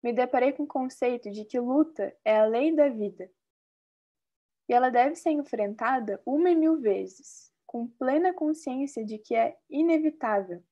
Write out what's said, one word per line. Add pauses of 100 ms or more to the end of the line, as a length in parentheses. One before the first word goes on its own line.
me
deparei
com
o
conceito
de
que
luta
é
a
lei
da
vida. (1400)
E
ela
deve
ser
enfrentada
uma
e
mil
vezes, (140)
com
plena
consciência
de
que
é (100)
inevitável.